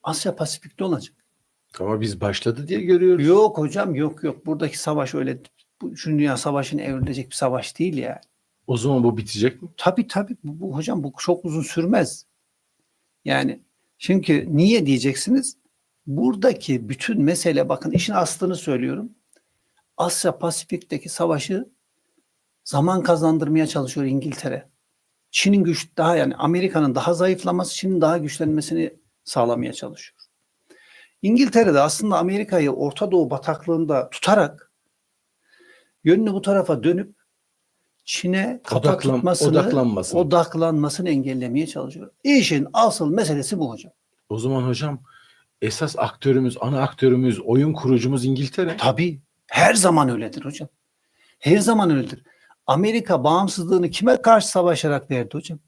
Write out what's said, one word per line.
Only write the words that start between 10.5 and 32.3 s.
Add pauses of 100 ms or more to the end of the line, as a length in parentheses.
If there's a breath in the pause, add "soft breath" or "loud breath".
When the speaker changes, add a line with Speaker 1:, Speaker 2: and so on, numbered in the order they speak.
Speaker 1:
bu
hocam,
bu
çok
uzun
sürmez. (1000)
Yani (380)
çünkü (100)
niye
diyeceksiniz? (500)
Buradaki
bütün
mesele,
bakın
işin
aslını
söylüyorum. (880)
Asya
Pasifik'teki
savaşı (960)
zaman
kazandırmaya
çalışıyor
İngiltere. (640)
Çin'in
güç
daha,
yani
Amerika'nın
daha
zayıflaması,
Çin'in
daha
güçlenmesini (300)
sağlamaya
çalışıyor. (1000 soft breath)
İngiltere
de
aslında
Amerika'yı